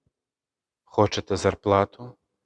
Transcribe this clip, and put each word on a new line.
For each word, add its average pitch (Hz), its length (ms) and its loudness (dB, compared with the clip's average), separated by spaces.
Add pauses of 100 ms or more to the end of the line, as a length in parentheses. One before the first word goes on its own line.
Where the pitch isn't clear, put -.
(840)
хочете 101 540 -2
зарплату, 101 800 -2 (280)